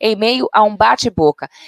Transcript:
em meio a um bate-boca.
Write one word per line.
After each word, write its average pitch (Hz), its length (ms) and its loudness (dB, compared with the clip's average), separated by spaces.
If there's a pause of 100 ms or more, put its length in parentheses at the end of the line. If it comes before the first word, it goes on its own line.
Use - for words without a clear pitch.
em 220 160 0
meio 240 360 -2
a 214 120 4
um 208 120 -2
bate-boca. 202 720 0 (200)